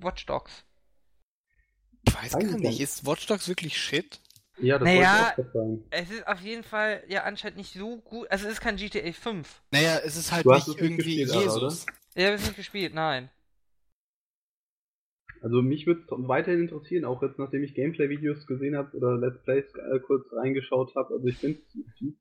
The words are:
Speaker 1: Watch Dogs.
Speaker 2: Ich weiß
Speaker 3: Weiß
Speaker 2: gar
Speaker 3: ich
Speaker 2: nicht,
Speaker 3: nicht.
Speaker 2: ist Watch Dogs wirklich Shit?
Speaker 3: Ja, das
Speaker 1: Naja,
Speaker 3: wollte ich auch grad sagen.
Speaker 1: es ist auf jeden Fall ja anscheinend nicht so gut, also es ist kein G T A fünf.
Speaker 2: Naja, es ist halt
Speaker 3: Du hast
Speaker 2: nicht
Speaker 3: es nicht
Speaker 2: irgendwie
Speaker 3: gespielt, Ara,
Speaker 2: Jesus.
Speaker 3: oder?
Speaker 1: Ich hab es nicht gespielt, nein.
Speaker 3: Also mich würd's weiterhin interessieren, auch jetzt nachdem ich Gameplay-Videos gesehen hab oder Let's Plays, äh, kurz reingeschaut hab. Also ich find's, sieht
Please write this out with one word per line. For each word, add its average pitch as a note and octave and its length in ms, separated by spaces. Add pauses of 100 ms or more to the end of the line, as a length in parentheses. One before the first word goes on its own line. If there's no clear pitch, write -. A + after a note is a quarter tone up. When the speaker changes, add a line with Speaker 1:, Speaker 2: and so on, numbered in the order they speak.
Speaker 1:
Watch F3+ 240
Dogs. - 380 (1400)
Speaker 2:
Ich - 80
weiß - 80
Speaker 3:
Weiß - 100
Speaker 2:
gar D#3+ 100
Speaker 3:
ich G#3 100
Speaker 2:
nicht, F#3+ 120
Speaker 3:
nicht. A2+ 160
Speaker 2:
ist C#3 260
Watch D3+ 200
Dogs G3+ 220
wirklich E3+ 300
Shit? - 420 (380)
Speaker 3:
Ja, C3 200
das - 80
Speaker 1:
Naja, F3+ 140
Speaker 3:
wollte G3 220
ich A3+ 80
auch - 60
grad B2+ 180
sagen. A2 360
Speaker 1:
es E3+ 200
ist G#3+ 180
auf G3 120
jeden A3 240
Fall G#3+ 440
ja F#3+ 160
anscheinend G#3 320
nicht G3 160
so G#3+ 300
gut, A3+ 280
also G3 160
es A3 60
ist G#3 80
kein G#3+ 160
G G3+ 140
T - 180
A E3+ 40
fünf. G3 580
Speaker 2:
Naja, D#3 340
es D#3 120
ist E3 140
halt E3+ 140
Speaker 3:
Du B2+ 80
hast C#3+ 160
Speaker 2:
nicht D3 80
Speaker 3:
es - 60
nicht E3 80
Speaker 2:
irgendwie D#3+ 260
Speaker 3:
gespielt, C#3 160
Ara, G3 220
Speaker 2:
Jesus. C3 320
Speaker 3:
oder? - 80 (200)
Speaker 1:
Ich F3+ 120
hab G3+ 80
es G3+ 80
nicht G#3+ 140
gespielt, F#3+ 380
nein. C#3+ 360 (2000)
Speaker 3:
Also A#2+ 200
mich D3 240
würd's E3+ 240
weiterhin C3 500
interessieren, E3 460
auch B2+ 160
jetzt C3+ 160
nachdem C#3 260
ich C#3 100
Gameplay-Videos D3 720
gesehen C#3 300
hab C#3 160
oder B2 240
Let's B2+ 280
Plays, C#3 200 (100)
äh, - 260
kurz C3+ 320
reingeschaut C3 640
hab. C3 160
Also B2+ 160
ich B2 120
find's, D3+ 240 (360)
sieht D3 220